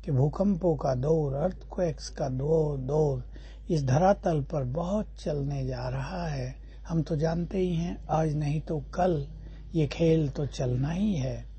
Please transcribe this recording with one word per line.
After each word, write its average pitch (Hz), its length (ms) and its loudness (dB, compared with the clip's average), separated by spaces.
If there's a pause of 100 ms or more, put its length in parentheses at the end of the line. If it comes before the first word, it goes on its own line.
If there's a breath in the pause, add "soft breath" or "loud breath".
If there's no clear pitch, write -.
कि 160 60 -2
भूकंपों 165 640 4
का 135 200 0
दौर, 143 380 2
earthquakes 170 760 -2
का 143 200 -4
दौ-, 147 500 2
दौर 135 520 0 (400 loud breath)
इस 151 120 2
धरातल 160 580 4
पर 139 220 -2
बहुत 175 560 -2
चलने 143 460 -2
जा 127 240 -4
रहा 160 380 -4
है। 127 280 -4 (320 loud breath)
हम 165 140 0
तो - 140 -2
जानते 165 420 0
ही 180 180 2
हैं, 175 340 -4
आज 156 260 2
नहीं 151 260 0
तो 160 180 -4
कल 160 480 0 (480 loud breath)
ये 156 120 4
खेल 160 420 4
तो 147 160 -4
चलना 127 460 0
ही 196 240 2
है। 123 300 -2 (140)